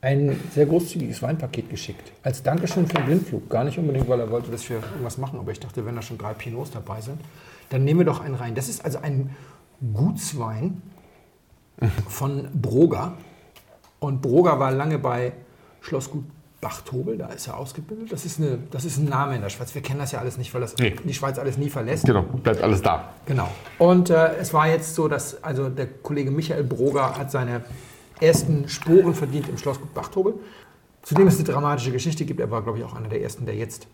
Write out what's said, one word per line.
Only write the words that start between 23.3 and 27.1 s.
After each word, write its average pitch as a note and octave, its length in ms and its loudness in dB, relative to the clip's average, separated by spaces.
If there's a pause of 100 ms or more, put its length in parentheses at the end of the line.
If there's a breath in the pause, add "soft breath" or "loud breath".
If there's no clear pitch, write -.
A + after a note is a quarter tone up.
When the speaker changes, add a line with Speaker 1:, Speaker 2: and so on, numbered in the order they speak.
Speaker 1:
Und, F3 320 8
äh, D#3+ 260 6
es - 180 -4
war D#3 140 6
jetzt D#3+ 280 0
so, D#3 120 2
dass - 360 -4
also C3+ 260 -2
der C3 180 -4
Kollege C#3+ 440 -4
Michael D3+ 320 0
Broga C3+ 540 2